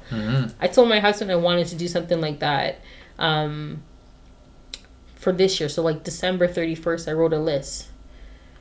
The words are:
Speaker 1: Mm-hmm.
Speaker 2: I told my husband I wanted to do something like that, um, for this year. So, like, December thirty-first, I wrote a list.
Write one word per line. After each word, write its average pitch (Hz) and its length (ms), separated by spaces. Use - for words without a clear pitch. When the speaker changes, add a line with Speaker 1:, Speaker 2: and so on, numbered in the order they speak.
Speaker 1:
Mm-hmm. 120 380
Speaker 2:
I 269 80
told 247 220
my 214 100
husband 208 320
I 180 40
wanted 175 320
to 170 80
do 175 120
something 170 320
like 151 200
that, - 400
um, 151 640
for - 140
this 185 280
year. 151 100
So, 165 140
like, 156 200
December 175 440
thirty-first, 170 600
I 156 40
wrote 160 220
a 151 60
list. 151 500